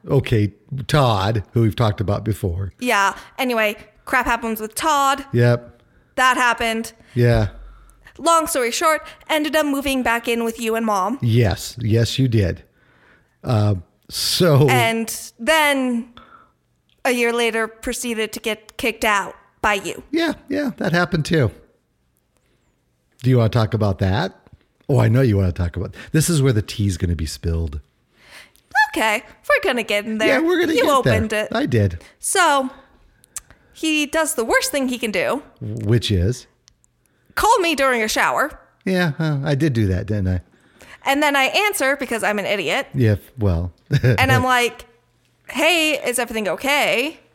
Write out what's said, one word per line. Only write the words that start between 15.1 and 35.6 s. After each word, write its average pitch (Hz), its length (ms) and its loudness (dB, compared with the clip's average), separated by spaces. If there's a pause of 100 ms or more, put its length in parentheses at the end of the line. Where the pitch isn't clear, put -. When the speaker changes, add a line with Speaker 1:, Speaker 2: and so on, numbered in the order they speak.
Speaker 2:
then 269 720 0 (920)
a 269 60 2
year 240 220 0
later 226 340 -2
proceeded 226 640 -6
to 233 60 -12
get - 380 -8
kicked 220 280 -4
out 202 300 0 (260)
by 208 140 2
you. 170 360 -8
Speaker 1:
Yeah, 330 220 0 (160)
yeah, 285 280 -4
that - 140 -2
happened 170 340 0
too. 147 240 2 (1700)
Do 127 60 2
you 131 80 6
wanna 113 120 4
talk 110 240 0
about 104 260 0
that? 107 360 0 (540)
Oh, 127 100 4
I 113 80 4
know 113 140 4
you 113 160 4
wanna 92 160 2
talk 87 220 -4
about, 90 200 -8 (160)
this 156 180 2
is 160 120 2
where 131 120 4
the 107 80 2
tea's 98 360 -2
gonna 85 180 -2
be 78 100 -6
spilled. 82 540 -6 (1120)
Speaker 2:
Okay, 220 300 0 (260)
we're 571 140 4
gonna 247 200 0
get 208 220 -2
in 220 120 -6
there. 240 240 2
Speaker 1:
Yeah, 330 60 0
we're 349 120 2
gonna 320 140 0
Speaker 2:
You 311 80 2
Speaker 1:
get - 60 2
there. 285 80 4 (200)
Speaker 2:
opened 220 180 -2
it. 214 180 -2
Speaker 1:
I 233 140 -2
did. 101 380 0 (160)
Speaker 2:
So 285 500 2 (1040)
he 302 320 0
does 311 300 -2
the 233 100 -2
worst 480 240 0
thing 269 200 -2
he 247 100 -4
can 220 120 -4
do. 190 300 -2 (200)